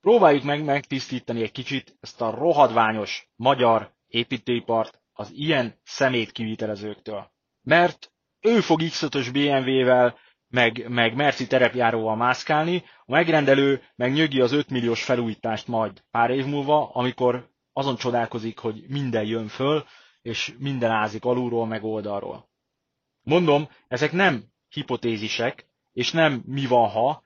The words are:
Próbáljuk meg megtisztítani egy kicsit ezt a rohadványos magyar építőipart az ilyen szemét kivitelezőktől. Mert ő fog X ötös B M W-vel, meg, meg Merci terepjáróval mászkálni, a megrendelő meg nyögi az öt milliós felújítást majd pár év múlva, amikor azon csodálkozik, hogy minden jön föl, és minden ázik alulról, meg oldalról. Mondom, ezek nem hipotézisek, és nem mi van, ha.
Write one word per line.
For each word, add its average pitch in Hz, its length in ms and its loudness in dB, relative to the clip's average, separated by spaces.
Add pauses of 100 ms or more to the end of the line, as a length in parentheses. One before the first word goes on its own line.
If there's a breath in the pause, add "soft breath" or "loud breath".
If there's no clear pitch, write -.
Próbáljuk 175 420 6
meg 147 220 -2
megtisztítani 131 760 -4
egy 107 100 -6
kicsit - 480 -10
ezt - 200 -16
a 113 100 -2
rohadványos 113 1040 2
magyar 117 560 2 (140)
építőipart 117 960 -4 (120)
az 107 180 -12
ilyen 135 540 -4
szemét 127 480 0
kivitelezőktől. 107 1000 -10 (320)
Mert 165 500 0 (280)
ő 226 200 4
fog 160 280 0
X - 140 -6
ötös 135 280 -4
B 127 60 -4
M 139 320 2
W-vel, 127 500 4 (300 soft breath)
meg, 117 400 0
meg 117 260 2
Merci 135 320 0
terepjáróval 117 720 2
mászkálni, 156 680 0 (200 soft breath)
a - 80 -8
megrendelő 139 720 4 (120)
meg 127 180 0
nyögi 143 280 2
az 123 120 4
öt 147 180 -2
milliós 117 340 -2
felújítást 113 640 -4
majd 110 440 -4
pár 120 200 2
év 135 160 -2
múlva, 143 460 0
amikor 123 580 -2 (220)
azon 139 240 -4
csodálkozik, 117 600 -4
hogy 110 300 -8
minden 127 360 -4
jön 113 240 -4
föl, 143 360 -2 (380 soft breath)
és - 360 -8
minden 131 320 -2
ázik 107 340 -2
alulról, 123 420 -2
meg 110 180 -8
oldalról. 104 640 -8 (720)
Mondom, 151 460 2 (200 soft breath)
ezek 147 240 -2
nem 165 320 0 (240)
hipotézisek, 113 1000 -6 (260)
és 123 200 -4
nem 156 340 2
mi 135 200 -4
van, 120 220 4
ha. 120 380 -2